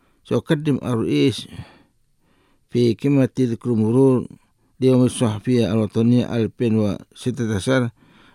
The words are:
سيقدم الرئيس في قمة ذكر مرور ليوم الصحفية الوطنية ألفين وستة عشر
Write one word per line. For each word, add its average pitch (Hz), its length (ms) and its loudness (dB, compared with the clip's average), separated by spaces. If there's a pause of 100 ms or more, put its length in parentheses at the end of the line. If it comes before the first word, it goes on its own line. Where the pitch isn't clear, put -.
(260)
سيقدم 143 580 -2
الرئيس 123 640 -2 (1200)
في 120 240 2
قمة 139 360 0 (100)
ذكر 123 340 -2
مرور 120 540 2 (520)
ليوم 131 240 4
الصحفية 113 720 0
الوطنية 113 640 0
ألفين 110 440 -2
وستة 107 760 -4
عشر 123 340 0 (440)